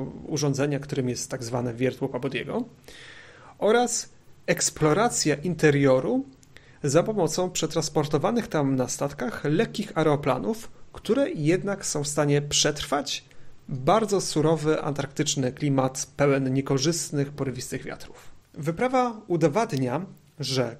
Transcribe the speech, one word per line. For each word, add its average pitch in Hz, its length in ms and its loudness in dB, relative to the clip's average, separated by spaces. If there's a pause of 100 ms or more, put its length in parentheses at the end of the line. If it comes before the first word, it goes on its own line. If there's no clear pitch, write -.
(280)
urządzenia, 143 520 0
którym 131 300 -2
jest 117 200 -6
tak 127 140 -8
zwane 120 300 -2
wiertło 123 360 0
Pabodiego, 139 540 -4 (960)
oraz 233 560 2 (300)
eksploracja 160 880 2
interioru 147 880 4 (640)
za 151 140 6
pomocą 185 480 0
przetransportowanych 160 960 0
tam 139 280 0
na 127 120 0
statkach - 560 -6
lekkich 190 540 0
aeroplanów, 147 720 0 (220)
które 277 380 0
jednak 185 540 0
są 147 180 -2
w 143 40 -6
stanie 147 340 2
przetrwać - 840 -2 (440)
bardzo 185 520 2
surowy 156 600 2
antarktyczny 143 720 -2
klimat, 131 560 0 (100)
pełen 135 360 2
niekorzystnych, 139 800 0
porywistych 131 520 -6
wiatrów. - 480 -14 (220)
Wyprawa 233 760 0
udowadnia, 160 800 0 (340)
że 127 400 -2